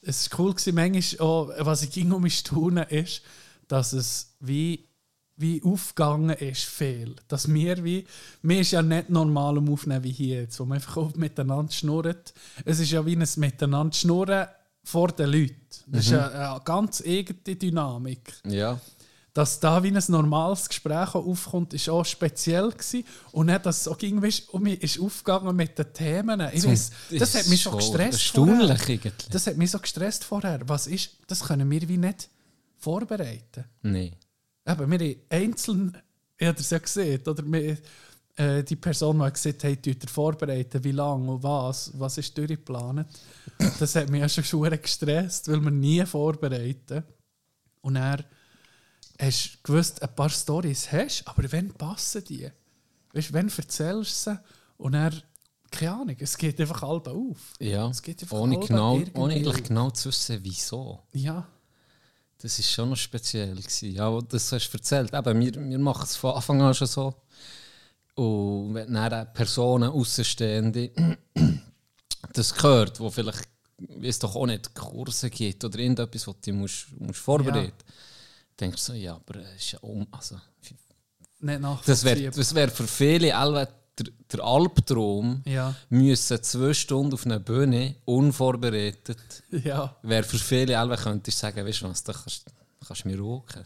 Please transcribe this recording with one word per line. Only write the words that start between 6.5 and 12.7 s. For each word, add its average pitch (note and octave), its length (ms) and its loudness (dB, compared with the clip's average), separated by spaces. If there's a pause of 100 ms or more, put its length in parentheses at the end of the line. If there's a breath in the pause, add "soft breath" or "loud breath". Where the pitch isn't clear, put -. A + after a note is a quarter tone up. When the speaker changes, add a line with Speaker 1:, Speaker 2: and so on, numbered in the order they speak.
Speaker 1:
viel. B2 500 -6 (140)
Dass D3 240 0
wir E3+ 320 2
wie, F#3 200 -2 (380 loud breath)
mir F3 200 4
ist E3+ 100 2
ja E3+ 100 4
nicht D#3+ 260 2
normal D3 500 4
am D3 140 2
Aufnehmen C#3 300 -2
wie B2+ 100 -4
hier B2+ 300 -2
jetzt, A#2 160 -10
wo C3 60 -6
man C3+ 140 -2
einfach - 180 -8
auch D#3 180 -2
miteinander D3+ 580 -2
schnurrt. D#3+ 600 -2 (300 loud breath)
Es D#3 160 2